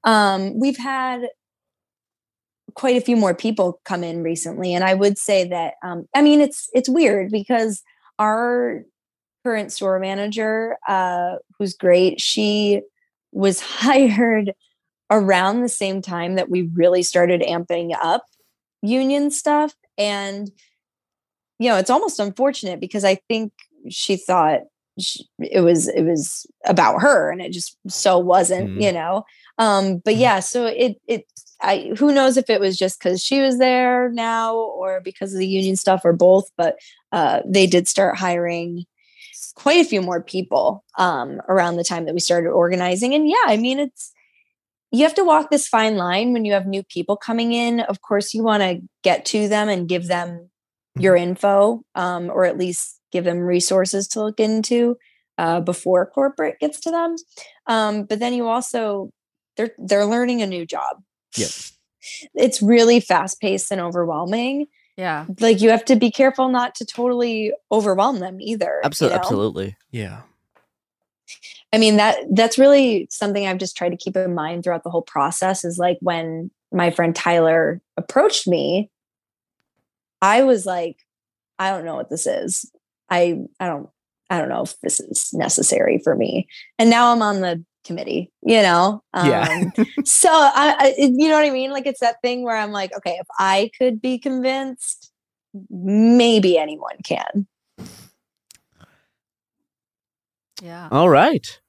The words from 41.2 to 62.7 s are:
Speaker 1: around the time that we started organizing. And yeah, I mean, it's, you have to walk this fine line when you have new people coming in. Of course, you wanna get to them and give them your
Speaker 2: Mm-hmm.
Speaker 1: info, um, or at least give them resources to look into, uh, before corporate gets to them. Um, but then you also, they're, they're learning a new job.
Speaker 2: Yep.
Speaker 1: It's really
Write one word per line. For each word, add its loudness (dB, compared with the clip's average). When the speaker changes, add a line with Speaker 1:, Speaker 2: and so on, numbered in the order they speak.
Speaker 1:
around 0
the -4
time -6
that -6
we -2
started 0
organizing. 0
And 2
yeah, 2
I 2
mean, -2
it's, -8
you 4
have 2
to 2
walk 4
this 0
fine 2
line 0
when -2
you 0
have 0
new -4
people -4
coming -4
in. -2
Of -6
course, -2
you -4
wanna 0
get 2
to 0
them 0
and -2
give -4
them -6
your 6
Speaker 2:
Mm-hmm. 4
Speaker 1:
info, 2
um, -4
or 2
at -2
least -6
give -4
them -2
resources 0
to -6
look -6
into, 0
uh, 0
before 0
corporate -2
gets -4
to -4
them. -2
Um, -2
but -4
then -4
you -2
also, -4
they're, -4
they're 0
learning 0
a -2
new -8
job. -8
Speaker 2:
Yep. -4
Speaker 1:
It's 0
really 6